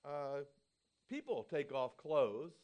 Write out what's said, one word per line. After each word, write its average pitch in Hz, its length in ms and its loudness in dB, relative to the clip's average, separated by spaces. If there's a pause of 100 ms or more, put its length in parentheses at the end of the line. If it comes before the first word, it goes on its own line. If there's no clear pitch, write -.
uh, 143 360 -2 (680)
people 294 400 -4
take 143 240 0
off 127 240 0
clothes 147 680 2